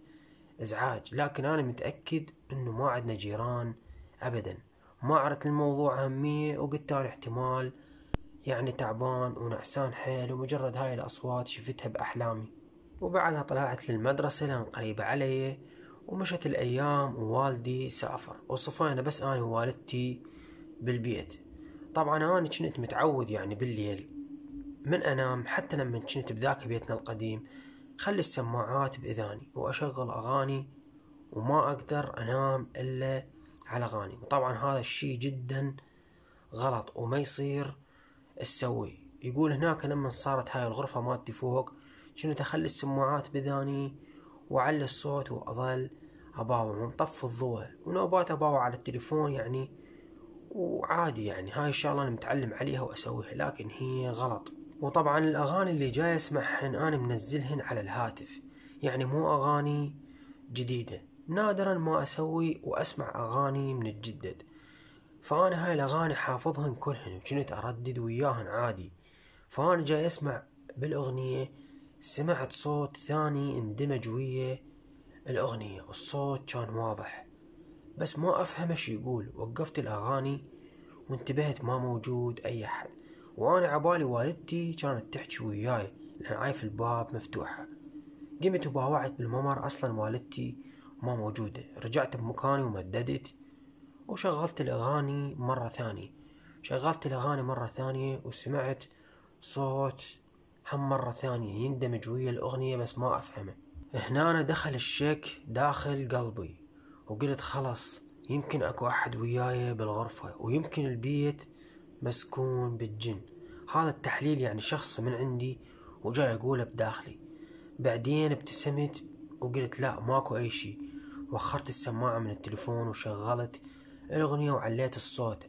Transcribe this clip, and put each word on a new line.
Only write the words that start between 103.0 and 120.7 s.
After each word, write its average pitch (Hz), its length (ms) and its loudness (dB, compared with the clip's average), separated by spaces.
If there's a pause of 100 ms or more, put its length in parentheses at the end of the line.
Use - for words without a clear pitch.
أفهمه. 95 360 -8 (400)
هنا 135 360 4
أنا 165 120 6
دخل 151 320 0
الشك 147 520 0 (200)
داخل 135 640 2
قلبي، 110 520 -2 (460)
وقلت 131 340 0
خلص - 640 -4 (260)
يمكن 139 340 0
أكو 120 240 0
أحد 120 300 2
وياي 123 580 2
بالغرفة، 107 640 -2
ويمكن 147 480 2
البيت 143 580 2 (580)
مسكون 123 720 0
بالجن. 110 440 -2 (540)
هذا 160 160 4
التحليل 139 500 0
يعني 107 200 0
شخص - 400 -2
من 123 120 2
عندي 127 480 -2 (420)
وجاي 120 320 2
أقوله 120 300 2
بداخلي. - 540 -2 (600)
بعدين 131 540 4
ابتسمت 143 720 -2 (360)
وقلت 127 400 -2
لا 131 200 0
ماكو 123 360 2
أي 117 140 0
شي. - 280 -6 (540)